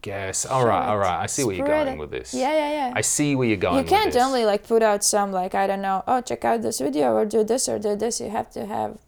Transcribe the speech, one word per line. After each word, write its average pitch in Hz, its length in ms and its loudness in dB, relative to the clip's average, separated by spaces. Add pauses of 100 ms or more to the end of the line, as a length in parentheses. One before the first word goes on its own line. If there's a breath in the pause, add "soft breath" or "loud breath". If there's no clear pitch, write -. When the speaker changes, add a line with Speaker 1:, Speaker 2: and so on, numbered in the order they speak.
Speaker 1:
Guess. 98 420 -6
All 131 180 2
right, 98 220 4
Speaker 2:
show - 60 -2
Speaker 1:
all 107 60 2
Speaker 2:
it, - 20 0
Speaker 1:
right. 90 240 2
I - 20 -2
see 277 180 -2
where 98 120 0
you're 277 100 -2
Speaker 2:
spread 302 200 2
Speaker 1:
going 262 120 -6
Speaker 2:
it. - 20 -12
Speaker 1:
with - 120 -8
this. - 200 -8
Speaker 2:
Yeah, 254 220 -2
yeah, 294 180 0
yeah. 277 240 -2
Speaker 1:
I 107 60 0
see 143 340 0
where 127 120 2
you're 107 100 2
going 90 200 2
Speaker 2:
You - 40 4
Speaker 1:
with - 80 -4
Speaker 2:
can't 427 240 2
Speaker 1:
this. 240 100 4
Speaker 2:
only, 254 220 2
like, 208 220 0
put 226 160 4
out 208 200 2
some, 202 280 0
like, 190 240 -4
I 196 100 2
don't 196 160 -2
know, 190 260 -2
"Oh, 254 140 2
check 240 240 -6
out 233 160 2
this 226 180 -4
video," 269 360 0
or 220 100 2
"Do 214 180 2
this 220 240 0
or 226 120 -2
do 208 160 0
this." 226 260 -4
You 226 80 -6
have 220 220 -4
to 226 160 -8
have, 214 400 -4